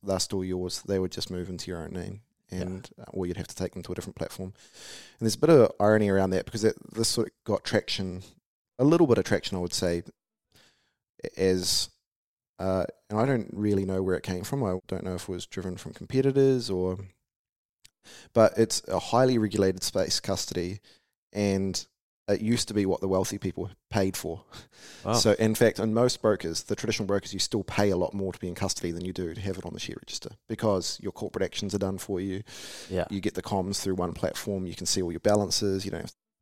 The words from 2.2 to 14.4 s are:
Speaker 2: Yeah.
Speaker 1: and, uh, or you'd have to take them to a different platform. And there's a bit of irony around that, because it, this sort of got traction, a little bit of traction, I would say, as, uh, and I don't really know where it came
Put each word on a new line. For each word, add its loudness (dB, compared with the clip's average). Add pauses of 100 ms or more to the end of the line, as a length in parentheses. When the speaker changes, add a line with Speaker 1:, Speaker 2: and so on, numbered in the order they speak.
Speaker 2:
Yeah. -6
Speaker 1:
and, -8 (100)
uh, -18
or -4
you'd -4
have -6
to -14
take -4
them -12
to -8
a -8
different -10
platform. -8 (680)
And -8
there's 0
a -8
bit 4
of 10
irony 6
around 4
that, 0
because -4
it, 4 (160)
this 0
sort 0
of -20 (100)
got 0
traction, -2 (580)
a 4
little 8
bit 6
of 4
traction, 0
I -2
would -4
say, 0 (1300)
as, 2 (720)
uh, 0 (260)
and -2
I 4
don't 0
really 2
know -2
where 0
it -6
came -4